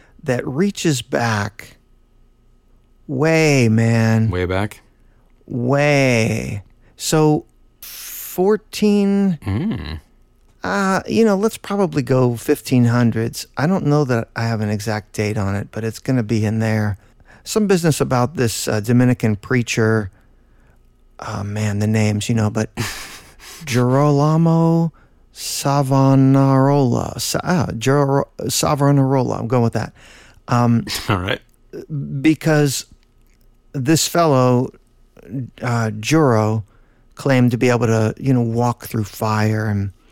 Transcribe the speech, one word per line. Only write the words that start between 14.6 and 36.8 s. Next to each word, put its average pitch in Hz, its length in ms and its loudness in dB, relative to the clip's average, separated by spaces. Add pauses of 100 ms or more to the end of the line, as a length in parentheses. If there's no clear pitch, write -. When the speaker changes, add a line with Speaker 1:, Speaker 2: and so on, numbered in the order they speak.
Speaker 1:
an 107 100 -4
exact 107 420 -6
date 107 260 -4
on 98 180 -4
it, 92 140 -8
but 110 140 -10
it's 113 140 -8
gonna 131 240 -2
be 107 220 -2
in 110 140 -2
there. 107 380 -2 (460)
Some 220 240 -2
business 170 340 2
about 127 360 0
this, 120 320 -2
uh, 110 120 -2
Dominican 120 560 2
preacher. 110 720 -2 (1080)
Oh, 107 240 -8
man, 104 360 -4
the 104 80 0
names, 107 420 0
you 120 60 0
know, 107 160 0
but 110 260 -2
<laughs> - 880 -12
Girolamo 151 1300 2 (400)
Savonarola. 135 1900 2
Sa-, - 240 -4
ah, 170 240 0 (120)
Giro-, 139 500 0 (200)
Savonarola. 135 880 0
I'm 113 100 -6
going 123 140 2
with 117 120 0
that. 110 180 -6 (560)
Um, 117 360 2 (120)
Speaker 2:
<laughs> - 120 -10
All 101 100 0
right. 90 220 -4 (800)
Speaker 1:
because 147 680 0 (840)
this 147 360 0
fellow, 131 600 2 (920)
uh, 117 280 -2 (100)
Juro, 113 640 2 (500)